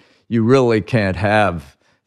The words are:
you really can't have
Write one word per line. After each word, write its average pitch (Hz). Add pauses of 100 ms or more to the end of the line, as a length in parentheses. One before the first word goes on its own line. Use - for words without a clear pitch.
(280)
you 113
really 120
can't 98
have 95 (300)